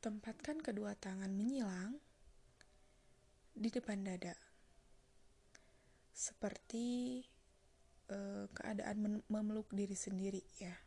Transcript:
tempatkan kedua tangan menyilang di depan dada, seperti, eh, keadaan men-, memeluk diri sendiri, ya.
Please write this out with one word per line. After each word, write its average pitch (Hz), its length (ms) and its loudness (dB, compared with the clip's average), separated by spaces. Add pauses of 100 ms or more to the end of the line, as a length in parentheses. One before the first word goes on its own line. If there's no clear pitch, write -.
tempatkan 226 560 -2
kedua 208 320 0
tangan 190 400 -2
menyilang 208 640 2 (1600)
di 226 160 4
depan 202 320 0
dada, 180 320 -2 (1800)
seperti, 247 1040 0 (880)
eh, 202 360 -2 (100)
keadaan 208 480 -2
men-, 208 240 2
memeluk 214 480 2
diri 196 240 2
sendiri, 196 460 0 (180)
ya. 180 100 -6 (140)